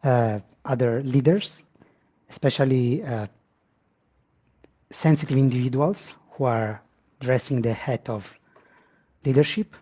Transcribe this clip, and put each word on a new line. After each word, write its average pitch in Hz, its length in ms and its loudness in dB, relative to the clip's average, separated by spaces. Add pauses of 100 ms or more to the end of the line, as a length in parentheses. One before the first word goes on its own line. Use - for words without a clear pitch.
uh, 117 380 2 (240)
other 123 380 -2
leaders, 139 600 0 (680)
especially, 135 720 0
uh, 117 240 -6 (1600)
sensitive 151 460 0
individuals 131 760 0 (180)
who - 120 -6
are 113 360 -2 (400)
dressing 127 420 -2
the 113 100 0
hat 113 360 -6
of 107 300 -10 (840)
leadership. 147 580 2